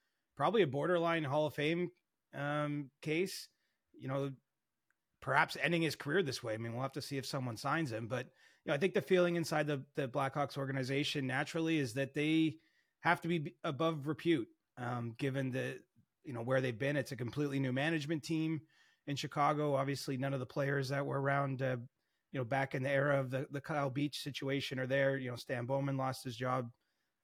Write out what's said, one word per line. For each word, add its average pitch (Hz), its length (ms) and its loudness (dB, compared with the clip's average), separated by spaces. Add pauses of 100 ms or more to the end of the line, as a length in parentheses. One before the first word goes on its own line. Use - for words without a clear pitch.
(360)
probably 185 260 4
a 165 60 4
borderline 165 560 2
Hall 151 220 2
of 139 100 -2
Fame, 170 340 2 (460)
um, 147 540 -2 (120)
case, 170 460 -2 (500)
you 127 80 -10
know, 139 240 -2 (920)
perhaps 147 400 4
ending 165 220 4
his 151 140 2
career 165 260 0
this 131 200 -4
way. 110 120 -4
I - 40 -2
mean, 117 140 -4
we'll 120 100 -4
have 135 100 -4
to 143 100 -8
see 139 160 -6
if 131 80 -4
someone 127 300 -4
signs 143 360 0
him, 113 140 -4
but, 123 200 -4 (380)
you - 60 -2
know, 151 40 2
I 143 40 2
think 185 160 2
the 202 80 2
feeling 175 340 4
inside 156 300 0
the, 143 160 0 (120)
the 139 140 -2
Blackhawks 139 480 -2
organization 135 680 -2
naturally 156 520 0
is 127 160 0
that 135 200 -2
they 156 420 2 (440)
have 170 220 4
to 170 60 -2
be 175 100 2
b-, 147 160 -6 (100)
above 156 420 0
repute, 151 420 2 (300)
um, 120 400 -4
given 135 320 0
the, 131 280 -4 (460)
you 147 80 -10
know, 117 80 -4
where 131 220 2
they've 123 160 -2
been. 143 180 0
It's 165 160 -2
a 127 40 -6
completely 139 440 -2
new 131 120 0
management 151 500 0
team 160 400 -2 (460)
in 143 80 -2
Chicago. 147 580 2
Obviously, 135 420 0
none 135 160 0
of 135 80 0
the 123 60 -4
players 139 420 0
that 139 160 0
were 139 160 -2
around, 139 400 0
uh, 131 160 0 (560)
you 139 80 -2
know, 127 40 0
back 135 300 0
in 135 80 -2
the 135 80 0
era 139 300 4
of 127 100 -2
the, 131 200 -2
the 139 100 -6
Kyle 143 300 -2
Beach 139 320 -2
situation 139 560 -2
are 127 80 -2
there. 135 320 4
You 127 120 -4
know, 120 60 -6
Stan 120 300 -4
Bowman 139 320 0
lost 131 260 -2
his 120 120 -6
job. 127 340 0 (540)